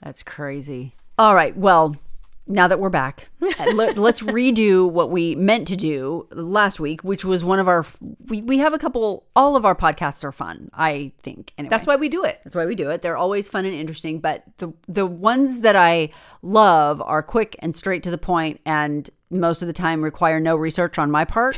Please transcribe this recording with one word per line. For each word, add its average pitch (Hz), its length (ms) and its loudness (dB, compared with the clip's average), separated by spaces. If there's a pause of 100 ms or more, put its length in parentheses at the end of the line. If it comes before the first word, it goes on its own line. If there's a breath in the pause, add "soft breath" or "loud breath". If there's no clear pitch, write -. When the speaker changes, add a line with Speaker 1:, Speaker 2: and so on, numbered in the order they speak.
Speaker 1:
That's - 220 -16
crazy. 139 720 -12 (240)
All 214 160 8
right. 165 220 4
Well, 165 400 4 (500)
now 175 220 4
that 185 100 2
we're 196 80 -2
back, 139 480 -4
Speaker 2:
<laughs> - 60 -20
Speaker 1:
uh, 359 320 -4
le-, 220 240 2
let's 220 240 2
redo 220 680 2
what 165 220 0
we 170 240 -2
meant 190 320 2
to 185 80 -6
do 151 560 -4
last 190 480 -2
week, 156 240 -6
which 190 220 -6
was 185 180 0
one 190 160 2
of 190 80 0
our, 175 140 4
f-, - 160 -12 (300)
we, 208 140 -6
we 262 180 0
have 302 140 2
a 311 60 -4
couple, 240 460 -4 (100)
all 277 220 4
of 220 80 2
our 185 100 4
podcasts 156 480 -2
are 143 80 -8
fun, - 420 -12
I 143 380 -2 (120)
think. - 340 -18
Anyway. 143 120 -12
Speaker 2:
That's 220 160 -2
why 285 120 4
we 294 100 -2
do 339 160 -4
it. - 220 -4
Speaker 1:
That's 160 100 -16
why 165 100 -2
we 190 100 -4
do 151 140 -4
it. 170 120 -4
They're 165 160 -4
always 196 320 -2
fun 190 160 -4
and 190 100 -6
interesting, 160 460 -10
but 156 220 -4 (160)
the, 165 120 -10 (160)
the 190 180 -2
ones 240 560 -2
that 220 140 6
I 170 360 4 (300 loud breath)
love 170 600 4
are 151 200 -2
quick - 380 -4
and 160 160 -6
straight 185 280 -4
to 175 80 -6
the 175 60 -4
point 165 480 -2
and 147 440 -2 (200)
most 170 320 0
of 175 60 -6
the 170 60 -6
time 160 280 -2
require 160 380 0
no 165 160 2
research 160 420 -2
on 147 140 0
my 151 140 2
part. 247 320 -2